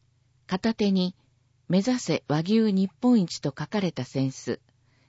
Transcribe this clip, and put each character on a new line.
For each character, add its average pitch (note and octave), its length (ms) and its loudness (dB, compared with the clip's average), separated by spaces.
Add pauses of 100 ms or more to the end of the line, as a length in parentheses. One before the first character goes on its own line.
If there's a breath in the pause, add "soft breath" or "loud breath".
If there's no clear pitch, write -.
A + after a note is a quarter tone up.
(480)
片 A3+ 260 -2
手 G#3 180 0
に、 F#3 240 0 (520)
目 F3+ 120 2
指 B3 200 0
せ - 280 -2
和 D3+ 140 0
牛 A3 300 2
日 F#3+ 200 0 (100)
本 B3 180 4
一 E3+ 200 -4
と D3 100 -4
書 D3 180 -8
か G#3 120 -4
れ F#3 120 -2
た B2+ 120 -6
扇 C3+ 280 -2
子。 - 300 -8 (480)